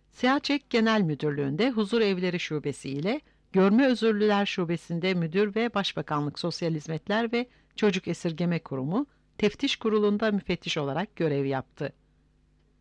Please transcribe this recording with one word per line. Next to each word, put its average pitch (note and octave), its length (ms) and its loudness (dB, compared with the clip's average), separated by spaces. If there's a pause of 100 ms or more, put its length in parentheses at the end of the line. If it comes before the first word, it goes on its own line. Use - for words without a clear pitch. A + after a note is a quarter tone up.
(100)
Siyaçek C#4 600 0
Genel A3 300 4
Müdürlüğü'nde D3 720 0
Huzur A3 300 0
Evleri F#3 400 0
Şubesi C#3+ 500 -6
ile F3 300 -2 (320)
Görme G3 340 6
Özürlüler G#3+ 600 2
Şubesi'nde E3+ 680 -2
müdür F#3 400 0
ve A3+ 200 -2
Başbakanlık D3+ 640 -4
Sosyal E3 360 -4
Hizmetler G3+ 580 -4
ve A#3+ 160 -2 (280)
Çocuk F#3+ 320 0
Esirgeme E3+ 500 -2
Kurumu D3+ 480 -4 (320)
Teftiş A3 380 0
Kurulu'nda G#3 540 0
müfettiş F3+ 480 -4
olarak D3 380 -4
görev C#3+ 280 0
yaptı. C3+ 480 -4 (880)